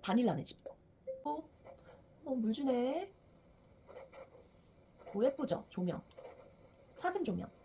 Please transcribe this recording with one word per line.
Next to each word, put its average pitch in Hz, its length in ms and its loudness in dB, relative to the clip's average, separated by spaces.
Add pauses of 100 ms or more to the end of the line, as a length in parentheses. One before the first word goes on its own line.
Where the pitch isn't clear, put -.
바닐라네 190 420 4
집. - 140 -10 (680)
어? 302 180 -2 (800)
어, 269 100 0
물 220 180 2
주네. 269 580 2 (2000)
오, 208 100 4
예쁘죠? 277 460 2
조명. 180 320 -2 (960)
사슴 359 280 0
조명. 185 240 0 (160)